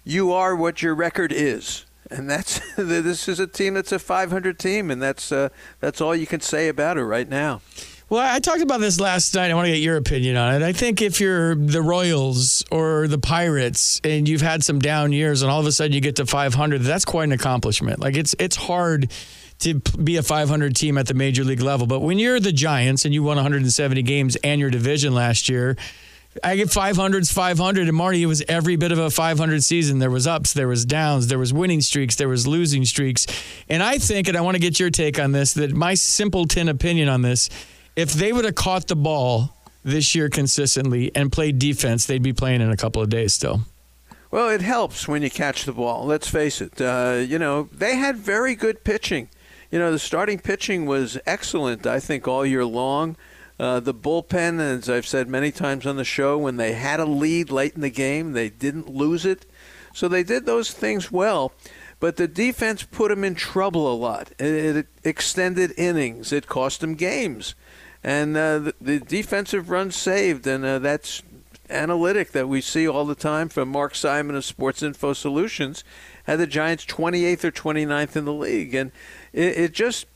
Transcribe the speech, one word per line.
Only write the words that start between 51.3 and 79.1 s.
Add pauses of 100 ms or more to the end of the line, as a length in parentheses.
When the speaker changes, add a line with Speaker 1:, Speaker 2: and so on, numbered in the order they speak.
Speaker 1:
I
think,
all
year
long. (420)
Uh,
the
bullpen,
as
I've
said
many
times
on
the
show,
when
they
had
a
lead
late
in
the
game,
they
didn't
lose
it. (460)
So
they
did
those
things
well, (460)
but
the
defense
put
'em
in
trouble
a
lot.
It,
it (160)
extended
innings.
It
cost
'em
games. (460)
And,
uh,
the,
the
defensive
runs
saved,
and,
uh,
that's (460)
analytic
that
we
see
all
the
time
from
Mark
Simon
of
Sports
Info
Solutions, (400)
had
the
Giants
twenty-eighth
or
twenty-ninth
in
the
league.
And (440)